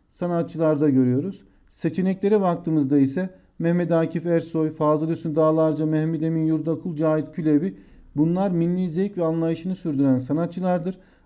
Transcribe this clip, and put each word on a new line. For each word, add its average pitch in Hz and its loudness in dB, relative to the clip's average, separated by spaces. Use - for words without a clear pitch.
sanatçılarda 156 0
görüyoruz. 131 2
Seçeneklere 190 0
baktığımızda 160 0
ise 180 0
Mehmet 170 0
Akif 165 0
Ersoy, 160 0
Fazıl 156 0
Hüsnü 160 -4
Dağlarca, 156 2
Mehmet 156 0
Emin 160 0
Yurdakul, 160 -2
Cahit 156 0
Külebi 156 0
bunlar 175 2
milli 175 0
zevk 190 -4
ve 170 0
anlayışını 165 -2
sürdüren 139 0
sanatçılardır. 170 -2